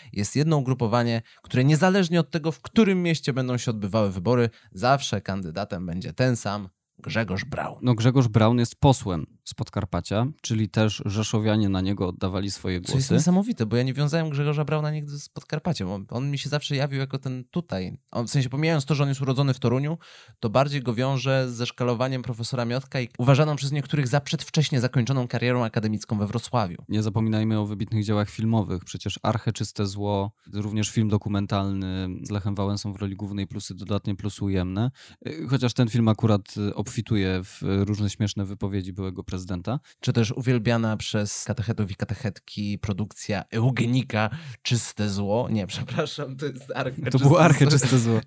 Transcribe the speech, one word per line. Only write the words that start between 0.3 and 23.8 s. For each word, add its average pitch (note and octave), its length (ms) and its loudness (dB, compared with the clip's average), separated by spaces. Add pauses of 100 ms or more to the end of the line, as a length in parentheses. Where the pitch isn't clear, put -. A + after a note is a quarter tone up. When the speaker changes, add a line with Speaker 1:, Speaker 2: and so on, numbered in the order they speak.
Speaker 1:
jedno D#3 200 4
ugrupowanie, A#2+ 640 2 (200)
które B2+ 220 2
niezależnie F3 560 4
od - 100 -2
tego, D#3+ 220 -2
w - 80 -20
którym G3+ 420 4
mieście D#3+ 300 0
będą B2+ 260 -2
się A#2+ 120 -2
odbywały G#2 420 0
wybory, A2+ 380 2 (220)
zawsze A#2 480 2
kandydatem F#2 640 -6
będzie F2 260 -6
ten B2+ 240 2
sam G2+ 320 -4 (340)
Grzegorz F#2+ 420 -2
Braun. - 380 -6
Speaker 2:
No, B2 120 4
Grzegorz A#2+ 340 4
Braun A2 300 6
jest A#2+ 160 0
posłem G2+ 520 4 (180)
z - 100 -12
Podkarpacia, G2 720 -2 (160)
czyli A2 260 0
też A2 380 2
rzeszowianie G#2+ 640 2
na F#2+ 120 0
niego F#2+ 280 0
oddawali G2 420 -4
swoje F#2 300 -4
Speaker 1:
Co - 140 -2
jest C3+ 140 2
Speaker 2:
głosy. - 60 4
Speaker 1:
niesamowite, F3+ 520 2
bo A2 100 0
ja A#2+ 60 2
nie C3 120 -2
wiązałem D3+ 360 0
Grzegorza D3 340 0
Brauna D3+ 260 -2
nigdy D3 280 -6
z - 100 -14
Podkarpaciem. D3 640 -4
On, G2 200 -8
on C3+ 200 -4
mi C#3 80 -2
się C#3 100 -8
zawsze C#3+ 280 -2
jawił C3+ 240 -2
jako C3+ 180 -4
ten B2+ 320 -8
tutaj. F#2+ 480 -6 (120)
On, A#2 160 -4
w - 40 -4
sensie, B2+ 180 2
pomijając D3 360 0
to, D#3 100 -2
że C#3 80 2
on C#3 60 2
jest C3+ 120 -2
urodzony C3+ 340 2
w - 40 -6
Toruniu, C#3 400 0 (420)
to A2+ 100 -2
bardziej C#3 320 2
go A#2+ 120 -2
wiążę C3 560 2
ze A#2+ 160 -4
szkalowaniem B2 560 -2
profesora A#2+ 420 -4
Miotka B2+ 360 -4
i A#2+ 80 -4 (100)
uważaną C#3 380 4
przez C#3 160 -6
niektórych C#3+ 360 -2